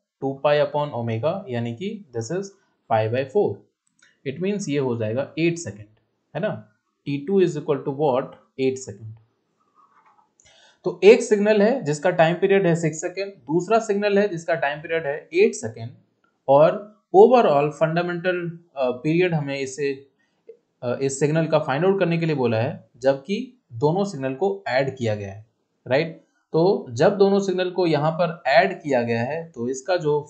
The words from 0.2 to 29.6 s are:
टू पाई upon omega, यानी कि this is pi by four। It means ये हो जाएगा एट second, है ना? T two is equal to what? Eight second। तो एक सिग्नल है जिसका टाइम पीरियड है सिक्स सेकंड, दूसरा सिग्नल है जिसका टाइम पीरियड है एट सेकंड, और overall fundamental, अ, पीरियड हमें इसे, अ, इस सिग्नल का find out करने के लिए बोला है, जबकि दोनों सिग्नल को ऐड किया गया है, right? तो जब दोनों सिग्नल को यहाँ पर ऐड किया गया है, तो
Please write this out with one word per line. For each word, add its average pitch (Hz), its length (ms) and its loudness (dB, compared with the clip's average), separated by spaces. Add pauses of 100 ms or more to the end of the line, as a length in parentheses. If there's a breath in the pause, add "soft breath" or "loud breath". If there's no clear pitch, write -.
टू 135 100 -4 (120)
पाई 147 160 4
upon 147 340 -2
omega, 117 380 -2 (160)
यानी 120 260 -4
कि 180 140 -8 (280)
this 113 160 -6
is 196 180 -6 (400)
pi 113 180 2
by 123 200 -2
four। 208 200 0 (760 soft breath)
It 151 160 -8
means 202 260 -4
ये 143 100 -2
हो 120 180 -2
जाएगा 113 320 -4 (100)
एट 170 200 0
second, - 280 -14 (480)
है 151 60 -6
ना? 202 100 -4 (560)
T 143 100 -4 (100)
two 196 160 2
is 151 140 0
equal 139 240 -2
to 139 160 -6
what? 139 380 0 (260)
Eight 131 180 0
second। - 360 -16 (1700 soft breath)
तो - 180 -4
एक 226 180 10
सिग्नल 208 400 2
है 240 220 2
जिसका 151 280 0
टाइम 165 240 4
पीरियड 190 300 4
है 170 100 4
सिक्स 156 240 -4
सेकंड, 190 320 -8 (140)
दूसरा 170 340 0
सिग्नल 202 380 0
है 202 100 4
जिसका 165 280 -4
टाइम 151 260 -4
पीरियड 165 240 -4
है 143 100 -2 (180)
एट 208 200 4
सेकंड, 113 360 -12 (580)
और 156 300 6 (380)
overall 196 560 6
fundamental, 175 720 -2 (300)
अ, 127 160 0
पीरियड 170 420 0
हमें 139 260 -4
इसे, 139 320 -4 (920)
अ, 120 120 -4
इस 135 260 -4
सिग्नल 156 260 2
का 151 140 2
find 139 240 -2
out 196 140 2
करने 170 200 0
के 165 80 -2
लिए 156 100 0
बोला 117 200 0
है, 135 400 -4
जबकि 139 640 -2 (160)
दोनों 160 300 0
सिग्नल 131 300 -6
को 185 140 -2 (200)
ऐड 131 280 0
किया 110 180 -2
गया 98 180 -8
है, 107 140 -18 (400)
right? 156 300 -2 (360)
तो 185 380 2
जब 165 280 2
दोनों 196 220 4
सिग्नल 185 300 -2
को 175 160 0
यहाँ 151 260 2
पर 165 340 -4
ऐड 175 260 4 (100)
किया 131 200 0
गया 117 180 -2
है, 151 300 -4
तो 117 180 -8